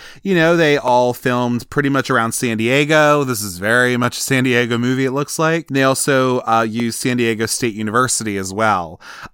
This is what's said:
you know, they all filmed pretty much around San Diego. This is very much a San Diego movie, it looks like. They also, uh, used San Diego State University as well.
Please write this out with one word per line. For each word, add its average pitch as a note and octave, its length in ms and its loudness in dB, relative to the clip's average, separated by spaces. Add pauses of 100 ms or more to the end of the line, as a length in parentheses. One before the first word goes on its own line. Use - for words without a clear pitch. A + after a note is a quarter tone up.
(220)
you F#3+ 120 0
know, E3+ 220 4
they D3 220 4
all B2 340 2
filmed B2 560 -2
pretty C#3 220 0
much C3+ 200 0
around A#2 220 0
San A#2 240 -2
Diego. D3 680 2
This A#2+ 180 -4
is F#2 160 -10
very B2 380 2
much A#2+ 220 -2
a - 20 -6
San C3 240 0
Diego A#2+ 340 0
movie, B2+ 260 0
it C3 60 -2
looks C#3 280 -6
like. D#3+ 300 0
They C3+ 140 0
also, C3 580 2
uh, A2+ 280 2
used A2+ 300 -4
San B2 180 -2
Diego A2+ 300 0
State A2+ 280 -2
University A2 600 -2
as F#2+ 160 -6
well. F#2+ 480 0 (340)